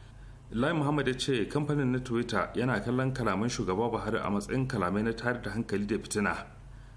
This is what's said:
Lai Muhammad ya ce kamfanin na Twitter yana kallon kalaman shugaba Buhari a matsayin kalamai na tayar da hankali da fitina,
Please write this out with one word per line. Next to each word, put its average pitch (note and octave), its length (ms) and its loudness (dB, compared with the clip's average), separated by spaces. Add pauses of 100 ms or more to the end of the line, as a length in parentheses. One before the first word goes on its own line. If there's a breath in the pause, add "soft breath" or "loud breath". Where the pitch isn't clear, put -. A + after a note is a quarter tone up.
(520 loud breath)
Lai C3 200 2
Muhammad D3 360 2
ya B2+ 60 2
ce B2+ 360 0
kamfanin D3 400 2
na B2+ 80 2
Twitter A#2 560 0
yana A#2 260 2
kallon B2+ 320 0
kalaman A2 380 2
shugaba A2 400 2
Buhari G#2+ 340 0
a F#2 60 0
matsayin G#2+ 380 0
kalamai G2+ 340 2
na A#2 80 2
tayar A#2 320 -2
da G#2 80 -6
hankali G#2 360 -2
da G#2+ 120 2
fitina, G2 380 0 (600 loud breath)